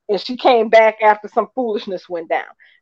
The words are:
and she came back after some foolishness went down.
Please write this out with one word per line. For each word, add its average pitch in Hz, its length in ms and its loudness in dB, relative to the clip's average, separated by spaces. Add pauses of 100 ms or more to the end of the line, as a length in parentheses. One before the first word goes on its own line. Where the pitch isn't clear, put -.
and 196 100 -2
she 254 180 -10
came 233 320 2
back 220 340 4
after 214 240 0
some 208 260 -4
foolishness 214 560 -8
went 165 200 -10
down. 156 160 -4 (360)